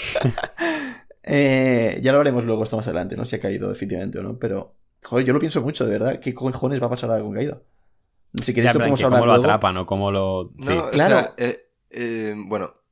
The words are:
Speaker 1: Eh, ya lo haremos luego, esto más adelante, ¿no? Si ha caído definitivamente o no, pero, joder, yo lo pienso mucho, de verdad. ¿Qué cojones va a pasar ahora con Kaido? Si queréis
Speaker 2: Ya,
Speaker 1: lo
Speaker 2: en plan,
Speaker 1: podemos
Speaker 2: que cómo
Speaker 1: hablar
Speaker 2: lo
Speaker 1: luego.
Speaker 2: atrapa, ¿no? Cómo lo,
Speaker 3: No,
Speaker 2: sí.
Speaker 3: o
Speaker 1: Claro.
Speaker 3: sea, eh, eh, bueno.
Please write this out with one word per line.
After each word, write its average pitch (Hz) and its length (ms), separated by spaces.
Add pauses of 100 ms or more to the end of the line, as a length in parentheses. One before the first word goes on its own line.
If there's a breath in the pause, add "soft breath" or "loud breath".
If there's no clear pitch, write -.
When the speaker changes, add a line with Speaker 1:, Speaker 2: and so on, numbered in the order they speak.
(1300 loud breath)
Speaker 1:
Eh, 131 720
ya 131 100
lo 143 80
haremos 123 240
luego, 110 180
esto 110 140
más 110 100
adelante, 95 300
¿no? 110 80
Si 117 100
ha 113 60
caído 98 280
definitivamente 98 500
o 98 40
no, 101 160
pero, 98 380 (260)
joder, 127 240
yo 123 60
lo 143 80
pienso 160 200
mucho, 131 240
de 113 140
verdad. 120 220
¿Qué 131 140
cojones 127 460
va 120 60
a 117 40
pasar 120 200
ahora 110 140
con 104 100
Kaido? 143 300 (800)
Si 120 120
queréis 120 180
Speaker 2:
Ya, 113 60
Speaker 1:
lo 117 60
Speaker 2:
en - 60
plan, 135 60
Speaker 1:
podemos - 40
Speaker 2:
que - 40
cómo 127 120
Speaker 1:
hablar 117 100
Speaker 2:
lo 117 80
Speaker 1:
luego. 107 100
Speaker 2:
atrapa, 107 280
¿no? 92 140
Cómo 98 260
lo, 95 420
Speaker 3:
No, - 100
Speaker 2:
sí. 139 80
Speaker 3:
o 160 180
Speaker 1:
Claro. 165 260
Speaker 3:
sea, - 200
eh, 123 320 (220)
eh, 113 460
bueno. 101 380 (160)